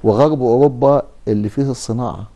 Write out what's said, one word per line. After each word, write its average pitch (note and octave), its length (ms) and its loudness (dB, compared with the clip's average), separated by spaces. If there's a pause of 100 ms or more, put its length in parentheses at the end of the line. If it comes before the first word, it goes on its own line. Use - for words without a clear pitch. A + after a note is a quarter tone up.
وغرب C3 380 2
اوروبا C3 600 2 (260)
اللي G#2 200 -2
فيه C#3 220 -4
الصناعه A2+ 640 -8